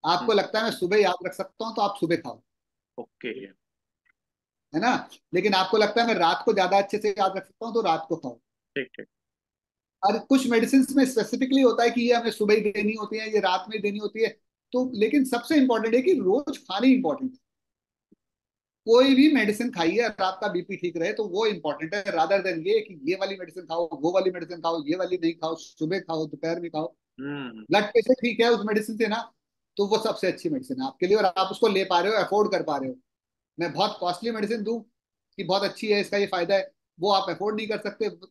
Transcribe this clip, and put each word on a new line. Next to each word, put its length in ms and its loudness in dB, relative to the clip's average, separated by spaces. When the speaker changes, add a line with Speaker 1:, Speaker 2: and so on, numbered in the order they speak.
Speaker 1:
आपको 180 0
Speaker 2:
हम्म। 140 2
Speaker 1:
लगता 200 -2
है 60 0
मैं 60 0
सुबह 260 0
याद 180 4
रख 60 -6
सकता 320 -10
हूँ, 120 -8
तो 60 0
आप 180 -2
सुबह 160 0
खाओ, 260 -12
Speaker 2:
ओके। 300 -14
Speaker 1:
है 1500 -14
ना? 280 0
लेकिन 200 2
आपको 220 2
लगता 240 2
है 60 4
मैं 80 0
रात 300 2
को 80 2
ज्यादा 260 4
अच्छे 200 0
से 120 0
याद 260 0
रख 80 -8
सकता 220 -14
हूँ, 80 -10
तो 60 2
रात 280 0
को 80 -2
खाओ। 180 -10
Speaker 2:
ठीक, 100 -4
ठीक। 200 -20
Speaker 1:
और 140 2
कुछ 280 2
मेडिसिन 440 4
में 140 4
specifically 560 0
होता 220 4
है 80 4
कि 100 -2
ये 140 4
हमें 160 0
सुबह 240 2
ही 60 2
देनी 320 -2
होती 260 -8
है, 140 -8
ये 80 2
रात 280 0
में 140 -6
देनी 160 -2
होती 240 -4
है, 60 2
तो 220 -2
लेकिन 300 4
सबसे 320 0
important 380 4
है 80 6
कि 100 4
रोज 460 0
खानी 340 2
important 400 0
है। 60 -20
कोई 280 8
भी 180 8
medicine 380 2
खाइए, 280 0
अगर 260 -2
आपका 240 -2
बीपी 280 -6
ठीक 200 -6
रहे, 160 -2
तो 160 -4
वो 180 -2
important 480 -4
है, 100 -6
rather 320 0
than 300 -2
ये 140 2
कि 200 -16
ये 60 0
वाली 200 -6
medicine 280 -14
खाओ, 340 -6
वो 160 -2
वाली 160 2
medicine 280 -10
खाओ, 260 -4
ये 120 -2
वाली 200 -4
नहीं 160 -2
खाओ, 240 -6
सुबह 420 -6
खाओ, 280 -6
दोपहर 340 -6
में 100 -10
खाओ। 240 -8
Speaker 2:
हम्म। 500 -10
Speaker 1:
ब्लड 140 4
प्रेशर 300 2
ठीक 260 -2
है 100 4
उस 160 0
medicine 300 -2
से 100 0
ना, 260 -6
तो 100 0
वो 120 2
सबसे 280 -2
अच्छी 220 -4
medicine 320 -6
है 60 -4
आपके 200 -4
लिए, 100 4
और 80 2
आप 260 2
उसको 180 2
ले 160 2
पा 160 2
रहे 120 0
हो, 100 2
afford 300 2
कर 100 -2
पा 140 -2
रहे 120 -4
हो। 80 -8
मैं 120 -2
बहुत 280 0
costly 300 -4
medicine 320 -4
दूं 180 -4
कि 80 -8
बहुत 180 0
अच्छी 240 -6
है, 140 2
इसका 160 -4
ये 100 0
फायदा 280 -2
है, 180 -2
वो 120 2
आप 180 2
afford 260 -4
नहीं 120 -6
कर 100 -4
सकते। 300 -6